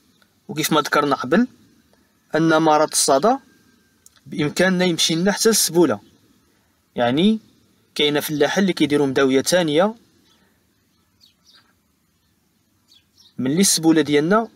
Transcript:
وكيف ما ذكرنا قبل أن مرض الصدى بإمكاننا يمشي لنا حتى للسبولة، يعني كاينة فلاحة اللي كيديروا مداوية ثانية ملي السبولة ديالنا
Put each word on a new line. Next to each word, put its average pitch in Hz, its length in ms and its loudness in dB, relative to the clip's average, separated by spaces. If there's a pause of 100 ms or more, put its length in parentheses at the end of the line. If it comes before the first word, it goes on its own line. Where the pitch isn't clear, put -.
(480)
وكيف 147 260 -6
ما 151 80 2
ذكرنا 147 340 0
قبل 170 320 0 (880)
أن 160 260 2
مرض 151 300 2
الصدى 156 460 0 (880)
بإمكاننا 180 600 -2
يمشي 165 300 -2
لنا 185 160 0
حتى 220 180 0
للسبولة، 160 500 0 (960)
يعني 151 440 0 (560)
كاينة 147 240 -2
فلاحة 147 400 -2
اللي 190 140 0
كيديروا 147 340 0
مداوية 135 340 0
ثانية 175 540 0 (3500)
ملي 135 240 -2
السبولة 160 400 2
ديالنا 156 540 0